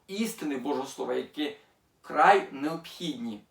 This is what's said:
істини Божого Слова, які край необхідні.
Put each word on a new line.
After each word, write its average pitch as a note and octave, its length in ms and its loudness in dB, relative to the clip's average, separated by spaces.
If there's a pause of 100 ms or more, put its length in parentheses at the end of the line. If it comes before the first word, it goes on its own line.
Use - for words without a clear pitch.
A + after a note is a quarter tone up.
істини F#3+ 500 -4
Божого C3 300 -2
Слова, B2+ 280 -4
які D3 420 -4 (460)
край F3 500 6
необхідні. C3+ 880 -6 (100)